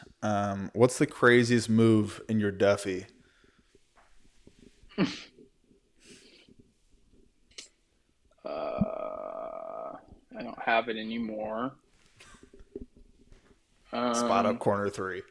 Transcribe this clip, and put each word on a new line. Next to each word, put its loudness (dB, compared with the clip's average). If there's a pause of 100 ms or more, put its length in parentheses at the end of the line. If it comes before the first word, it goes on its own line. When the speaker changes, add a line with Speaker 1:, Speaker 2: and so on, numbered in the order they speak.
(220)
Speaker 1:
Um, -2
what's 4
the 4
craziest 4
move 4
in 0
your 0
Duffy? 2 (1900)
Speaker 2:
<laughs> 2 (3500)
Uh, -8 (420)
I -10
don't -12
have 0
it -6
anymore. -6 (2250)
Speaker 1:
Spot 0
up -
Speaker 2:
Um, 0
Speaker 1:
corner 0
three. -8